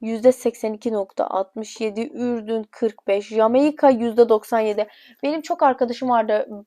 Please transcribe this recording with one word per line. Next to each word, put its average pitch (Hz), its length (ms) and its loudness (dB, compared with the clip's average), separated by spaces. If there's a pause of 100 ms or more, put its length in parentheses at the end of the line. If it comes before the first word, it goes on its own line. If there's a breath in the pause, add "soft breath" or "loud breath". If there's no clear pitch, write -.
Yüzde 226 320 2
seksen 226 400 -4
iki 214 200 -6
nokta 196 340 -4
altmış 190 540 -6
yedi, 220 340 -6
Ürdün 226 560 -4
kırk - 360 -6
beş, 202 220 -2
Jamaika 262 640 2
yüzde 233 380 4
doksan 220 320 2
yedi. 208 260 0 (360 loud breath)
Benim 302 200 -2
çok 339 200 -4
arkadaşım 254 460 0
vardı. 214 400 0 (180)